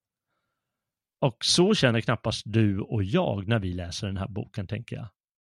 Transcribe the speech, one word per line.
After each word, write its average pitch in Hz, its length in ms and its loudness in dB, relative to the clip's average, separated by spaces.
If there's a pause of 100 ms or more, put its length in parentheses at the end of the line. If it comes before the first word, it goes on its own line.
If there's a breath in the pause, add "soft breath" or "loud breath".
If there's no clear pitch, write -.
(1200)
Och 139 240 0
så 185 300 6
känner 117 260 4
knappast 110 440 -2
du 104 340 2
och 104 240 -2
jag 101 440 0
när 117 120 2
vi 95 140 -4
läser 90 340 -6
den 95 100 -4
här 95 100 -4
boken, 101 400 -8
tänker 110 280 -8
jag. - 120 -10 (340)